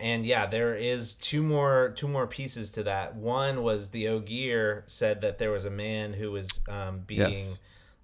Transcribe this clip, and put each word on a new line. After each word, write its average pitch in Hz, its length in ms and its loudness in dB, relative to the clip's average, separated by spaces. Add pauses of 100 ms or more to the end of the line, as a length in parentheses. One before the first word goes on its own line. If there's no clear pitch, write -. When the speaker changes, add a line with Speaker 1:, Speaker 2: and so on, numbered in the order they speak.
Speaker 1:
and 113 260 0
yeah, 117 200 4
there 117 280 2
is 120 400 -2
two 151 300 0
more, 139 500 4
two 143 140 -4
more 135 180 0
pieces - 440 -6
to 110 120 -4
that. 98 320 -2
One 127 480 0
was 107 280 0
the 110 180 -2
Ogier 110 800 0
said 107 340 0
that 101 180 0
there 110 140 0
was 98 120 -2
a 101 60 -2
man 107 440 -4
who 104 180 -4
was, 95 360 0
um, 95 380 -6
being 107 140 0
Speaker 2:
Yes. 98 400 2 (440)